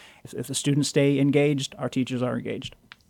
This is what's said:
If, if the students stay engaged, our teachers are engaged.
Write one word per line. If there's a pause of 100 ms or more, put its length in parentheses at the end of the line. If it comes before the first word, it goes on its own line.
(260)
If,
if
the
students
stay
engaged,
our
teachers
are
engaged. (340)